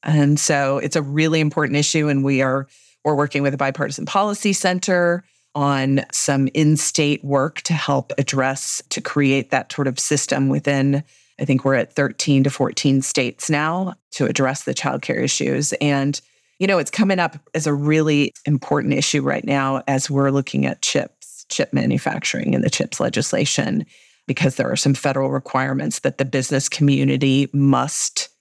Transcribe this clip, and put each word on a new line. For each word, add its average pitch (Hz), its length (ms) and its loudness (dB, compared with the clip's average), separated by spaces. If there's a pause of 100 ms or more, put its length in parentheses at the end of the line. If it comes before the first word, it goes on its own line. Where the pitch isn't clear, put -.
And 147 340 4
so 139 400 0
it's - 160 -4
a 160 80 0
really 156 380 0
important 151 380 0
issue. 151 280 0
And 139 160 2
we 135 200 2
are, 135 260 -2 (360)
we're 147 120 2
working 143 260 0
with 139 100 2
the 143 60 -6
Bipartisan 139 480 -4
Policy 202 460 0
Center 180 720 0 (320)
on 139 460 2 (100)
some 135 420 0
in-state 151 720 2
work 139 380 0
to - 100 -2
help 139 460 -2
address, 135 640 -2 (100)
to - 100 -6
create 139 500 0
that 131 220 -2
sort 135 160 -2
of 127 100 -4
system 139 500 0
within, 139 540 2 (380)
I - 40 -2
think 131 200 2
we're 135 100 2
at - 180 0
thirteen 139 520 2
to 135 60 2
fourteen 135 520 0
states - 480 -4
now, 165 440 -2 (180)
to 135 140 0
address 139 360 0
the 135 100 -6
childcare 131 480 -4
issues. 139 540 -2
And, 143 460 0 (400)
you 190 80 2
know, 190 100 2
it's 147 140 -4
coming 196 260 2
up 170 180 -2 (180)
as 156 120 -2
a 147 80 2
really 151 580 2 (140)
important 143 480 0
issue 147 260 0
right 135 240 -2
now 135 440 -2
as 135 200 0
we're 139 220 2
looking 135 340 0
at - 160 -4
chips, - 680 -6
chip - 240 -4
manufacturing - 840 -2
and - 80 0
the - 80 2
chips - 300 -4
legislation, - 840 -2 (440)
because 135 260 0
there - 160 -2
are 123 60 0
some 139 180 2
federal 135 360 -2
requirements 135 720 -4
that - 180 -2
the 180 60 0
business 135 440 -2
community 135 840 2
must 139 760 0 (120)